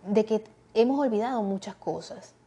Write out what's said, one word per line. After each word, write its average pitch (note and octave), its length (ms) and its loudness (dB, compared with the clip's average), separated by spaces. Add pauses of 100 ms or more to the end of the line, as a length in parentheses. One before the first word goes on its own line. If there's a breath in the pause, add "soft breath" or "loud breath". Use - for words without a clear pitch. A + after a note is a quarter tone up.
de G#3 180 4
que A3 200 0 (300)
hemos B3 240 4
olvidado A#3 440 0
muchas G3 340 -6
cosas. - 580 -8 (120)